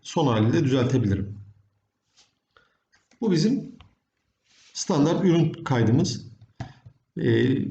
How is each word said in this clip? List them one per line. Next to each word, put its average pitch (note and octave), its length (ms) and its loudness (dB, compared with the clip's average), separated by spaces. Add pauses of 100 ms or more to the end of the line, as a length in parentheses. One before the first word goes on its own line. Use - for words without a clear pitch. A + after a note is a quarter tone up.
son D#3+ 240 -2
haliyle A#2+ 380 2
düzeltebilirim. B2 720 0 (1800)
Bu G#3+ 120 0
bizim G#3+ 400 0 (1000)
standart E3+ 520 0
ürün E3 280 2
kaydımız. B2 760 0 (920)
Ee, A#2 360 2 (140)